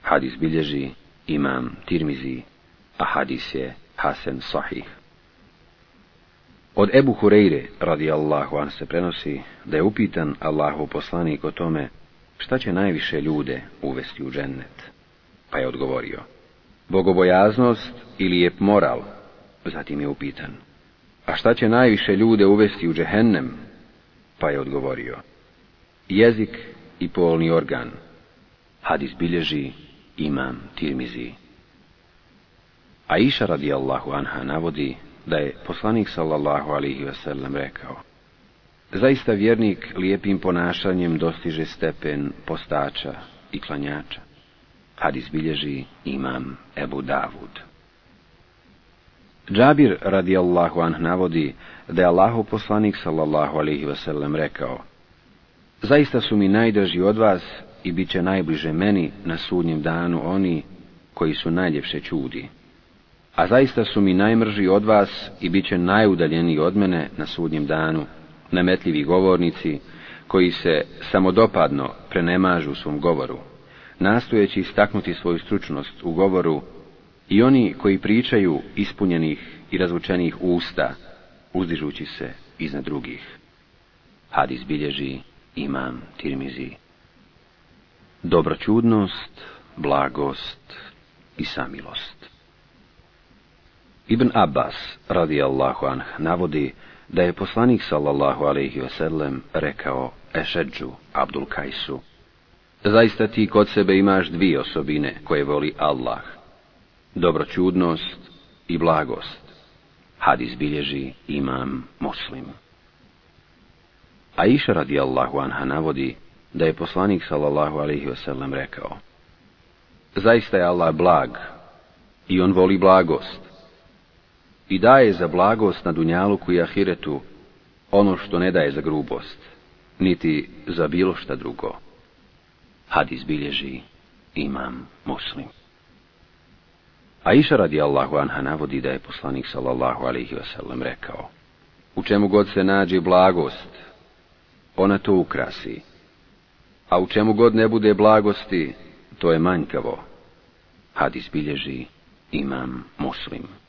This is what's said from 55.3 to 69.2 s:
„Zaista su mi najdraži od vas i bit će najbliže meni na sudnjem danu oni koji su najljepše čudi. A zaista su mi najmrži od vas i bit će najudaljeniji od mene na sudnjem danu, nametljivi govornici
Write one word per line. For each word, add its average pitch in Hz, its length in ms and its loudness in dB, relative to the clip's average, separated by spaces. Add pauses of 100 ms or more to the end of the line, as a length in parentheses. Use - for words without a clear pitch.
„Zaista 139 380 4
su 110 160 0
mi 101 120 6
najdraži 101 520 2
od 101 160 4
vas 101 260 4 (420)
i 90 80 -4
bit 87 180 -2
će 92 120 -2
najbliže 80 500 -2
meni 90 400 0 (120)
na 82 120 -4
sudnjem 82 460 -2
danu 82 420 -2
oni 87 380 0 (520)
koji 80 200 -2
su - 160 -4
najljepše 82 500 -2
čudi. 67 480 -8 (880)
A 87 100 4
zaista 123 380 4
su - 160 -2
mi 95 140 4
najmrži 104 540 4
od 101 160 4
vas 104 460 2 (100)
i 92 80 -2
bit 90 180 2
će 95 120 0
najudaljeniji 87 800 4
od 90 180 2
mene 90 400 0
na 76 100 -8
sudnjem 78 400 -4
danu, 80 400 -2 (440)
nametljivi 90 540 2
govornici 87 720 2 (480)